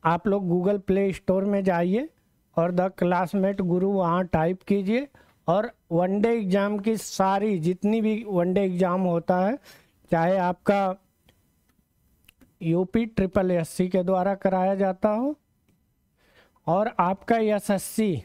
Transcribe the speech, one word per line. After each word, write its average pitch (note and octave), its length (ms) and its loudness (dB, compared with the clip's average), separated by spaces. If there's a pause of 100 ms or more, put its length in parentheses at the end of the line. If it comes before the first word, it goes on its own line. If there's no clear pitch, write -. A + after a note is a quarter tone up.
आप E3+ 240 0
लोग G3 160 0
Google F3+ 460 0
Play G3 300 0
Store F#3+ 220 0
में G3 220 -2
जाइए F#3 440 0 (480)
और E3+ 160 0
द F3+ 80 0
क्लासमेट F#3 800 0
गुरु F3+ 280 0
वहाँ F#3 360 0
टाइप E3+ 380 -2
कीजिए G3+ 460 -2 (400)
और G#3 240 0 (200)
वनडे F#3+ 360 0
एग्जाम G3+ 500 0
की A3 180 -2
सारी, G3 640 0
जितनी F#3 420 0
भी G#3+ 280 -2
वनडे F#3 340 0
एग्जाम F3+ 380 0
होता F3+ 460 0
है, B3+ 120 -2 (520)
चाहे F3 260 2
आपका F#3+ 600 0 (1700)
यूपी F3+ 440 0
ट्रिपल F#3+ 440 0
एससी F3+ 380 -2
के F#3 140 0
द्वारा F#3 320 2
कराया F#3+ 400 0
जाता F#3+ 340 0
हो B3 280 -2 (1300)
और G#3 320 0
आपका F#3+ 380 0
एसएससी G#3 880 -2